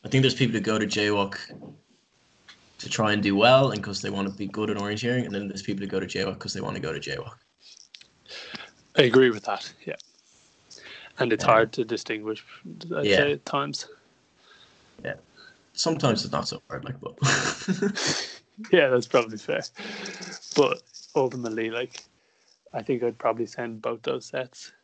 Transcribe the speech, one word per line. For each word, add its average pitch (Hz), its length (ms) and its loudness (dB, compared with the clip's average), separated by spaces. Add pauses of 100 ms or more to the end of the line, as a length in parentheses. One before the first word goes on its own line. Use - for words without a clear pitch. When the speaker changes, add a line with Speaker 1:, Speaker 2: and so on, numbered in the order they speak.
Speaker 1:
I 110 40 -10
think 135 140 4
there's 131 120 4
people 113 200 2
who 107 60 0
go 107 180 0
to 104 80 0
Jaywalk 101 520 0 (1400)
to - 100 -12
try 107 240 2
and 107 100 2
do 101 140 2
well 127 340 8
and 104 120 -4
'cause 98 200 -6
they 101 80 -2
wanna 98 200 -2
be 98 160 -8
good 104 240 -4
at 101 60 -2
orienteering, 104 500 -2
and 101 80 -8
then 101 140 -4
there's 95 140 -10
people 98 220 -4
who 95 60 -8
go 95 100 0
to 95 60 -4
Jaywalk 95 320 -4
'cause - 140 -8
they 95 80 -6
wanna 95 200 -6
go 78 120 -4
to 73 60 -6
Jaywalk. - 360 -10 (1600)
Speaker 2:
I 151 40 8
agree 127 280 8
with 107 140 -6
that, - 280 -6 (140)
yeah. 80 100 -8 (1200)
And 120 140 2
it's 110 120 0
Speaker 1:
Yeah. - 60 6
Speaker 2:
hard 113 240 6
to 123 100 -2
distinguish, 107 600 -6 (500)
I'd - 120 0
Speaker 1:
Yeah. 98 100 6
Speaker 2:
say, 143 160 4
at 139 140 -6
times. 143 400 -4 (1160)
Speaker 1:
Yeah. - 100 -8 (600)
Sometimes 143 500 2
it's - 80 -6
not - 160 -2
so - 200 -8
hard, - 160 -10
like, - 160 -10
but - 220 -12
<laughs> - 1200 -2 (280)
Speaker 2:
Yeah, 156 180 8
that's 123 180 4
probably 113 320 2
fair. - 240 -4 (920)
But - 260 4 (320)
ultimately, 117 560 -2
like, 120 340 -8 (680)
I 117 80 -4
think 123 200 -2
I'd 117 160 0
probably 113 280 0
send 113 340 -8
both 117 220 -6
those 131 240 -6
sets - 460 -10 (120)